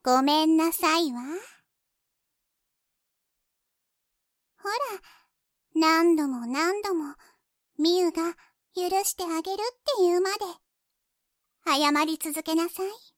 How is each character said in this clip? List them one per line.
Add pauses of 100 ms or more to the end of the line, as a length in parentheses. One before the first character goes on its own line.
ご
め
ん
な
さ
い
は？ (3500)
ほ
ら、 (1000)
何
度
も
何
度
も、 (600)
み
ゆ
が (420)
許
し
て
あ
げ
る
っ (100)
て
言
う
ま
で、 (1200)
謝 (140)
り
続
け
な
さ
い。 (260)